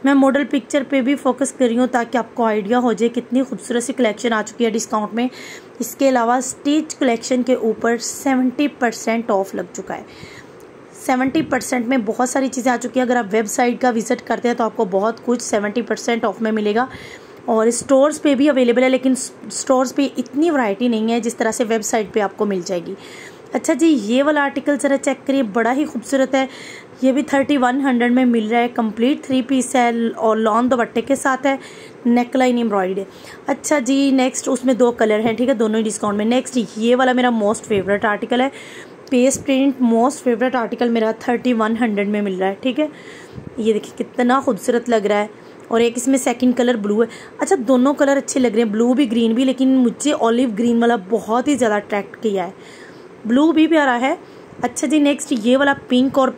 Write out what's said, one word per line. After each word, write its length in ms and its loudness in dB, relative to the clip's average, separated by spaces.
मैं 100 4
model 320 4
picture 360 -2
पे 200 0
भी 140 0
focus 360 -2
कर 140 0
रही 100 0
हूँ 120 2
ताकि 300 -2
आपको 260 -2
idea 340 0
हो 160 2
जाए 160 0
कितनी 340 -2
खूबसूरत 380 -6
सी 100 -6
collection 400 -2
आ 100 0
चुकी 220 -4
है 60 2
discount 440 -4
में। 140 -2
इसके 280 0
अलावा 340 2
stitch 520 -2
collection 480 0
के 140 2
ऊपर 420 0
सेवेंटी 720 -2
परसेंट 600 -4
ऑफ 240 0
लग 180 -8
चुका 220 -12
है। 100 -12
सेवेंटी 480 0
परसेंट 420 -2
में 180 0
बहुत 260 -2
सारी 180 0
चीज़ें 240 -2
आ 40 0
चुकी 240 -2
हैं। 60 0
अगर 100 2
आप 160 -2
website 480 0
का 100 2
visit 320 -2
करते 260 -2
हैं 80 0
तो 80 0
आपको 220 -2
बहुत 340 0
कुछ 220 -2
सेवेंटी 400 -2
परसेंट 420 -4
ऑफ 180 -4
में 100 0
मिलेगा। 360 0
और 240 4
स्टोर्स 460 2
पे 160 2
भी 140 4
अवेलेबल 340 4
है, 60 4
लेकिन 260 2
स-, 180 -6
स्टोर्स 420 0
पे 160 0
इतनी 420 -2
variety 380 0
नहीं 220 0
है 100 2
जिस 180 -4
तरह 140 0
से 120 -2
website 480 -2
पे 80 0
आपको 260 -2
मिल 160 -2
जाएगी। 340 -6
अच्छा 200 0
जी, 120 2
ये 360 2
वाला 200 2
article 340 0
ज़रा 200 0
check 300 -2
करिए, 180 0
बड़ा 260 0
ही 140 0
खूबसूरत 500 -2
है। 140 0
ये 80 4
भी 120 2
थर्टी 320 0
वन 240 2
हंड्रेड 320 2
में 140 4
मिल 220 2
रहा 120 2
है। 100 0
complete 540 -2
three 180 0
piece 340 -2
है 340 2
और 280 0
lawn 300 2
दुपट्टे 340 0
के 140 0
साथ 300 -2
है, 120 0
neckline 520 2
embroidered 400 -2
है। 80 -8
अच्छा 320 0
जी, 320 2
next 360 0
उसमें 300 0
दो 140 4
color 280 2
हैं, 160 0
ठीक 120 0
है, 60 2
दोनों 220 0
ही 80 0
डिस्काउंट 340 -2
में। 80 0
Next 320 0
ये 160 4
वाला 200 2
मेरा 180 2
most 320 0
favorite 420 -2
article 360 0
है, 100 -2
Paste 300 2
print, 420 0
most 420 2
favorite 320 0
article 340 -2
मेरा 300 2
थर्टी 340 0
वन 220 0
हंड्रेड 320 0
में 140 0
मिल 120 -2
रहा 140 -2
है, 140 -4
ठीक 160 -2
है। 120 -2
ये 140 0
देखिए 260 -4
कितना 420 0
खूबसूरत 480 -2
लग 180 0
रहा 120 2
है 120 -2
और 120 2
एक 140 0
इसमें 220 0
second 380 0
color 220 2
blue 240 0
है। 60 2
अच्छा, 160 2
दोनों 380 4
color 220 2
अच्छे 240 -2
लग 120 -2
रहे 100 2
हैं, 100 0
Blue 220 2
भी 120 2
green 280 2
भी, 100 2
लेकिन 340 2
मुझे 340 0
olive 400 2
green 280 2
वाला 160 2
बहुत 400 -2
ही 80 2
ज़्यादा 200 2
attract 460 -6
किया 220 -2
है, 100 -10
Blue 260 4
भी 160 4
प्यारा 260 4
है। 220 0
अच्छा 220 -4
जी, 140 2
next 340 0
ये 220 2
वाला 180 2
pink 280 2
और 200 2